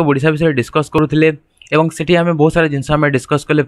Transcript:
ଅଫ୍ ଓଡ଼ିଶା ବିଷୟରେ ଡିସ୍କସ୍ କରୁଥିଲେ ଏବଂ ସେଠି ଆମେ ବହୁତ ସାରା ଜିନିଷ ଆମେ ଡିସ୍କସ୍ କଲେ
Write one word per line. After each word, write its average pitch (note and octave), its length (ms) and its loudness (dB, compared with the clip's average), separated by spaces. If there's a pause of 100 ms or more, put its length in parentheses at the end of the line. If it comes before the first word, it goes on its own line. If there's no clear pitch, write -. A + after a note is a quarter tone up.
ଅଫ୍ D3+ 100 0
ଓଡ଼ିଶା C#3 220 0
ବିଷୟରେ D#3 260 0
ଡିସ୍କସ୍ D3+ 360 -4
କରୁଥିଲେ D3+ 340 2 (460)
ଏବଂ D#3 100 4 (120)
ସେଠି D3+ 220 -2
ଆମେ E3+ 220 0
ବହୁତ D#3+ 140 4
ସାରା D#3+ 180 2
ଜିନିଷ C#3 240 -4
ଆମେ D3+ 180 2
ଡିସ୍କସ୍ C#3 340 -2
କଲେ D3+ 180 0